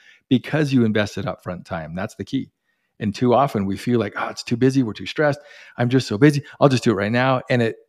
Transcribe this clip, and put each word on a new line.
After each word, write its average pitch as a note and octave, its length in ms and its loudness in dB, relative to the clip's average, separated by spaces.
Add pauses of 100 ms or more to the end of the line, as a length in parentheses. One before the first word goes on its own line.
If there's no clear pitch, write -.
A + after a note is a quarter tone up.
(280)
because C#3 440 0
you B2 120 4
invested G#2 420 -2
upfront F2 400 -10
time? D#2+ 280 -10
That's F#2 220 -8
the - 80 -10
key. - 260 -6 (500)
And G#2+ 140 -4
too A#2+ 200 2
often A#2 320 2
we F#2+ 100 -4
feel A#2+ 240 0
like, G#2+ 160 -6
"Oh, - 120 -6
it's - 140 -12
too - 140 -4
busy. C3 260 2
We're A2 100 -4
too - 140 -14
stressed. D3 340 -2 (360)
I'm B2 140 0
just B2+ 180 2
so G#2 100 -2
busy. C#3+ 240 4 (160)
I'll C#3 120 6
just B2+ 140 0
do A#2+ 80 4
it G2 40 0
right G2+ 160 0
now." B2+ 380 0
And B2 120 2
it A2+ 140 -2 (120)